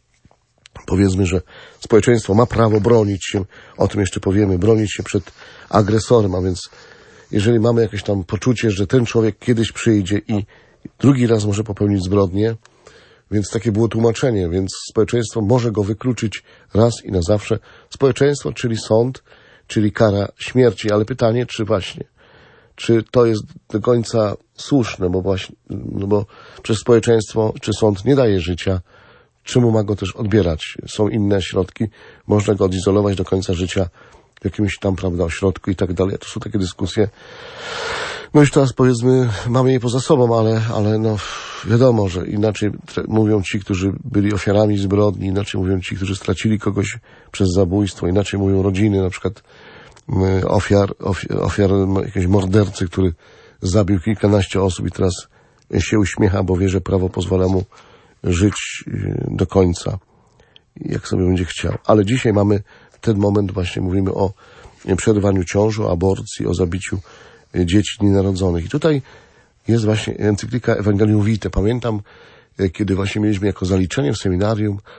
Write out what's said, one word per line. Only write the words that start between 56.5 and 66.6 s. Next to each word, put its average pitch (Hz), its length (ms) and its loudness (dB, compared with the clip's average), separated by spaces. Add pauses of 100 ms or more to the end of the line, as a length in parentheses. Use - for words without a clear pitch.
wie, 95 120 2
że 92 120 0
prawo 92 280 0
pozwala 92 400 0
mu 92 160 0 (600)
żyć, - 640 -2
y, - 420 -6
do 92 160 -2
końca, 95 520 0 (800)
jak - 320 -8
sobie 92 160 0
będzie 90 200 2
chciał. - 400 -6
Ale 107 200 4
dzisiaj 120 280 0
mamy 104 300 2 (380)
ten 107 180 0
moment, 104 340 0
właśnie 92 300 -4
mówimy 92 320 0
o 98 180 0 (640)
przerwaniu 98 480 2
ciąży, 107 380 0
o 101 100 -2
aborcji, 98 540 -2
o 90 80 0
zabiciu, 92 460 -4 (560)